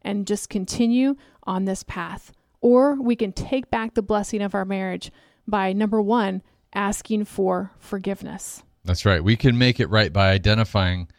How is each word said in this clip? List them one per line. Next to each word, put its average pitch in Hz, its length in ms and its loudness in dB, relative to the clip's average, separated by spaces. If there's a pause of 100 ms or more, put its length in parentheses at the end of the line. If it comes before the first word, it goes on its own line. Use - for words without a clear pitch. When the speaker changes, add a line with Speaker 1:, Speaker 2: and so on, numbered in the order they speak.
Speaker 1:
and 202 260 -4
just 208 220 -4
continue 240 680 0 (260)
on 190 240 -4
this 190 160 -4
path. 175 500 -12 (280)
Or 254 340 6
we 240 200 -2
can 208 180 -4
take - 380 -6
back 226 220 -4
the 226 80 0
blessing 208 400 -4
of 202 140 -4
our 196 100 -2
marriage 190 480 -6 (340)
by, 190 280 0
number 214 260 0
one, 202 420 0 (300)
asking 208 540 -2
for 185 520 -2
forgiveness. - 840 -8 (240)
Speaker 2:
That's 87 180 -2
right. 90 180 4
We 110 140 4
can 120 220 4
make 123 220 4
it 85 100 0
right 104 200 4
by 95 200 4
identifying 95 800 2 (100)